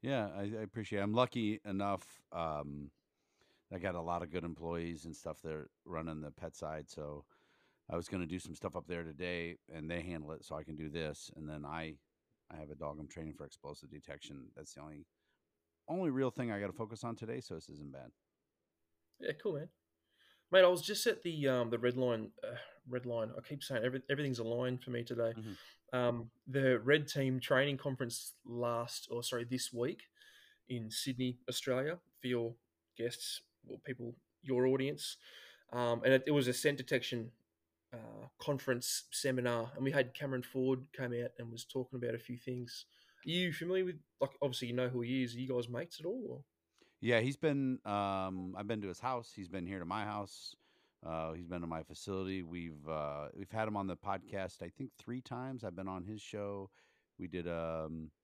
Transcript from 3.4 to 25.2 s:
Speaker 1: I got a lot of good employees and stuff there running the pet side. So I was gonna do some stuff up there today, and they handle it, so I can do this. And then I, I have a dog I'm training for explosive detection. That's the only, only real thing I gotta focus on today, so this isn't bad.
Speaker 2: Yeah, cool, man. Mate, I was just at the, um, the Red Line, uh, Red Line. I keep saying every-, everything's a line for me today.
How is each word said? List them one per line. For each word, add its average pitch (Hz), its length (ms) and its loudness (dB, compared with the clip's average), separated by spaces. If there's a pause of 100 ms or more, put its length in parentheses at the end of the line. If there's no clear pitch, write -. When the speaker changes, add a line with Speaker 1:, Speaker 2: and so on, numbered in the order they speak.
Speaker 1:
I 95 60 -6
got 90 160 0
a 85 80 -4
lot 85 200 0
of 80 80 -6
good 85 140 -2
employees 82 640 -4
and 80 100 -10
stuff 80 260 -8
there 78 260 -6 (180)
running 80 340 -4
the 73 100 -8
pet - 240 -10
side. 78 360 -6
So 73 340 -8 (680)
I 85 60 -2
was 85 100 -2
gonna 90 200 -4
do 90 120 -4
some 85 160 -10
stuff 90 220 -6
up 85 100 -6
there 87 160 -4
today, 85 540 -4 (180)
and 78 160 -6
they 85 120 -2
handle 80 300 -6
it, - 120 -10
so 73 120 -6
I 78 60 -4
can 76 140 -8
do 78 140 -6
this. 78 460 -4
And 76 120 -8
then 76 160 -6
I, 78 300 -4 (580)
I 78 60 -12
have 76 100 -10
a 73 60 -10
dog 73 260 -6
I'm 73 80 -8
training 78 240 -10
for 71 140 -12
explosive 71 440 -14
detection. 73 520 -12 (120)
That's 76 200 -16
the 71 80 -14
only, 76 240 -14 (800)
only 175 220 0
real 131 200 4
thing 120 220 -2
I 101 80 0
gotta 101 140 -2
focus 110 280 -6
on 117 140 -4
today, 117 240 -4
so - 140 -10
this 80 160 -10
isn't 73 200 -10
bad. 65 200 -12 (1120)
Speaker 2:
Yeah, - 120 0 (100)
cool, 190 120 2
man. 151 140 -4 (840)
Mate, 185 120 12
I 175 40 12
was 180 140 6
just 208 240 0
at - 160 4
the, 151 260 2
um, 123 220 4
the 120 80 2
Red 123 180 6
Line, 117 320 2 (180)
uh, 120 100 -6 (300)
Red 123 200 -4
Line. 117 280 0
I - 60 -6
keep 147 220 -8
saying 123 200 0
every-, 127 280 2
everything's 139 280 2
a 117 60 0
line 123 320 0
for 123 140 -8
me 120 120 -2
today. 117 320 0